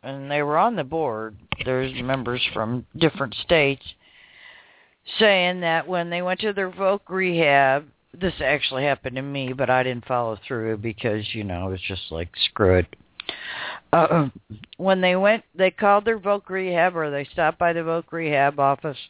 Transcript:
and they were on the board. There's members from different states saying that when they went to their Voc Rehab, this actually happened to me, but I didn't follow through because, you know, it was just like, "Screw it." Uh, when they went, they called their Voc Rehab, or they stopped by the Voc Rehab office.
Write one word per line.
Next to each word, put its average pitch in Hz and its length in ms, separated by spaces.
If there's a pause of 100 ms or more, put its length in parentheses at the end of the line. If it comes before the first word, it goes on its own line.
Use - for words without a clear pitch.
and 139 280
they 147 120
were 147 160
on 220 180
the 160 80
board. 120 520 (280)
There's 131 280 (100)
members 123 400 (100)
from 113 340 (100)
different 139 460
states 139 400 (1400)
saying 185 420
that 165 260
when 170 240
they 175 120
went 180 180
to 214 120
their 196 180
Voc 190 380
Rehab, 151 760 (320)
this 180 240
actually 135 420
happened 135 320
to 135 60
me, 139 300
but 127 180
I 127 120
didn't 123 240
follow 117 400
through 113 320
because, 107 560
you 107 100
know, 92 240
it - 40
was 92 100
just - 280
like, 82 200 (200)
"Screw 92 280
it." - 180 (960)
Uh, 160 360 (480)
when 190 240
they 185 160
went, 202 280 (100)
they 190 160
called 202 340
their 226 140
Voc 202 300
Rehab, 180 480
or 156 140
they 143 140
stopped 160 340
by 170 140
the 170 80
Voc 165 300
Rehab 147 480
office. 139 400 (120)